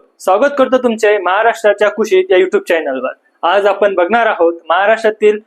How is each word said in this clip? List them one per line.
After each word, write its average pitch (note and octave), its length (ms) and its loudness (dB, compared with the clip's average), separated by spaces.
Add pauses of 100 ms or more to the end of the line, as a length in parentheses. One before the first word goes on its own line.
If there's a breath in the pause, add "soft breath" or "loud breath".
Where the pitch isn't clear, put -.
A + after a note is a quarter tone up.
(180)
स्वागत A3+ 400 0
करतो B3+ 200 2
तुमचे G#3+ 400 0
महाराष्ट्राच्या G#3 680 0
कुशीत G3 420 0
या F#3+ 60 4
YouTube F#3 320 0
चॅनलवर. C#3 440 -4 (300)
आज G3 240 0
आपण G3 280 0
बघणार G#3 320 0
आहोत E3+ 320 0 (100)
महाराष्ट्रातील G#3+ 800 0